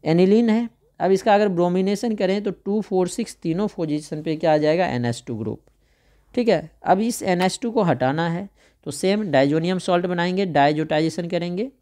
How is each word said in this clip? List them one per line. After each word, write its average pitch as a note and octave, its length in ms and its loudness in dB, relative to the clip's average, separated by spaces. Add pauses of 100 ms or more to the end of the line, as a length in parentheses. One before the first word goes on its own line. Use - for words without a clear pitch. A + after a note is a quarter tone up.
एनिलीन F#3 460 4
है, A3+ 180 0 (320)
अब F3 100 2
इसका G3 240 4
अगर G#3 140 4
ब्रोमिनेशन F#3+ 640 0
करें G3+ 280 -2
तो G#3 80 -4
टू, G3+ 300 -4
फ़ोर, F#3 280 -2
सिक्स - 340 -8
तीनों F3 260 -2
पोजीशन D3+ 540 -6
पे D#3+ 140 -2
क्या D#3+ 180 2
आ - 20 4
जाएगा, D#3 300 2
एन B2 180 -2
एच A#2 220 -2
टू A#2+ 80 -6
ग्रुप। A2 260 -6 (720)
ठीक A#3 140 0
है, D#3+ 220 2 (140)
अब F#3 160 4
इस A3+ 240 -4
एन F3+ 180 0
एच F#3 200 0
टू A#3 80 -4
को A3 120 0
हटाना D#3 460 0
है F3+ 200 -6 (380)
तो D#3 40 -8
सेम G3 340 0
डायजोनियम D#3+ 540 2
सॉल्ट F3 280 0
बनाएंगे, F3+ 400 -2
डायजोटाइजेशन D#3 840 0
करेंगे F3 420 -4 (120)